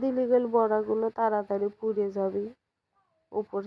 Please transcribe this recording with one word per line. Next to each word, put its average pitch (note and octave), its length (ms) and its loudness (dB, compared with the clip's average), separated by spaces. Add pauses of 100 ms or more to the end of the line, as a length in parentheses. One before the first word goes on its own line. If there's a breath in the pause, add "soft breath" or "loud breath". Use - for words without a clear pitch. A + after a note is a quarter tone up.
দিলে B3+ 280 2
গেলে B3 160 4 (100)
বড়াগুলো G#3+ 480 2 (120)
তাড়াতাড়ি G#3 500 0 (100)
পুড়ে G#3 300 -2 (100)
যাবে G3 260 -2 (880)
উপর G3+ 360 -4